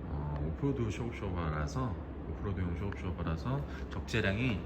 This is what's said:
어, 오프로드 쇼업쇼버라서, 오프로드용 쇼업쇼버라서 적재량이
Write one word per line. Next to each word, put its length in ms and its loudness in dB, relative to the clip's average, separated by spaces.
어, 300 0
오프로드 440 2
쇼업쇼버라서, 1040 0
오프로드용 480 0
쇼업쇼버라서 880 0
적재량이 760 2